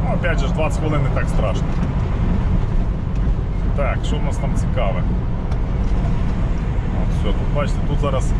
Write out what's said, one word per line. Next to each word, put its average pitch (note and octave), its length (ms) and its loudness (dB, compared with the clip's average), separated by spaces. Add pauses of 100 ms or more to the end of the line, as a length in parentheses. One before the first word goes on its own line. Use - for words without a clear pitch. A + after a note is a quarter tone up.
Ну, - 100 0
опять E3+ 260 0
же, E3+ 80 2
ж, F3 60 0
двадцять D#3 260 0
хвилин D#3 240 0
не C3 60 0
так B2+ 200 0
страшно. - 380 2 (2000)
Так, C#3+ 300 0
що B2 100 0
в A#2+ 80 0
нас - 140 0
там - 180 0
цікаве? - 480 0 (2000)
От - 100 0
все, - 120 0
тут, - 300 0
бачите, C#3+ 320 0
тут - 120 0
зараз C3+ 400 0